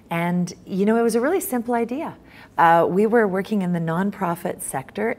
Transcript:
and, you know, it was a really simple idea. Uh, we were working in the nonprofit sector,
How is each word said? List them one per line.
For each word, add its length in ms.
and, 420
you 180
know, 140
it 40
was 120
a 80
really 180
simple 320
idea. 460
Uh, 280
we 200
were 200
working 360
in 100
the 60
nonprofit 800
sector, 580